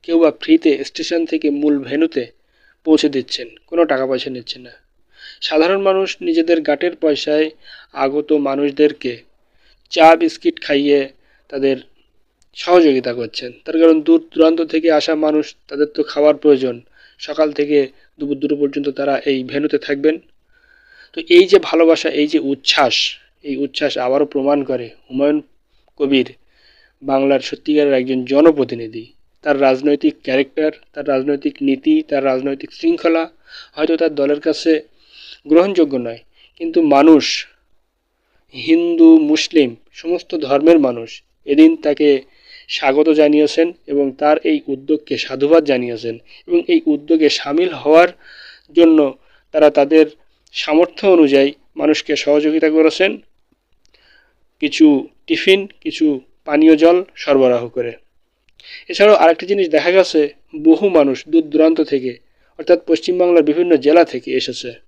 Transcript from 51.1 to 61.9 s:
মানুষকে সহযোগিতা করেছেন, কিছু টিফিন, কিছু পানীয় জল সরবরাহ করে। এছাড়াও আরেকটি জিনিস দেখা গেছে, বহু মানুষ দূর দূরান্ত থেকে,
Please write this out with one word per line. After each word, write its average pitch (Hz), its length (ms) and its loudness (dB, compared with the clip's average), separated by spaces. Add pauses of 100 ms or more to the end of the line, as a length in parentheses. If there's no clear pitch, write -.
মানুষকে 151 400 -2
সহযোগিতা 151 540 0
করেছেন, 160 460 0 (1400)
কিছু 302 480 2 (180)
টিফিন, 190 400 0 (140)
কিছু 151 400 -2 (240)
পানীয় 156 320 4
জল 175 280 2 (100)
সরবরাহ 127 540 0
করে। 120 240 -8 (960)
এছাড়াও 202 280 4
আরেকটি 165 300 2
জিনিস 190 220 -2
দেখা 156 220 0
গেছে, 175 440 0 (220)
বহু 160 320 2
মানুষ 143 400 0
দূর 160 140 2
দূরান্ত 156 380 0
থেকে, 127 380 -4 (400)